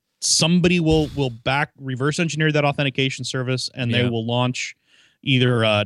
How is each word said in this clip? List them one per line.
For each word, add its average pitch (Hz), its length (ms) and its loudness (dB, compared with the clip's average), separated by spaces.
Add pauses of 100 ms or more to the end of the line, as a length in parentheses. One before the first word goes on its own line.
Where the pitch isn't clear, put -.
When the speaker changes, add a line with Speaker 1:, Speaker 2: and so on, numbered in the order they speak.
(220)
Speaker 1:
Somebody 175 580 2
will, 156 360 2
will 139 140 -2
back, 131 480 -4
reverse 135 420 -4
engineer 156 340 0
that 147 120 2
authentication 135 600 -2
service, 127 500 -4
and 120 180 -2
they 123 100 2
Speaker 2:
Yeah. 123 60 0
Speaker 1:
will 113 160 -4
launch 123 500 -2 (460)
either 123 420 2
a, 104 220 2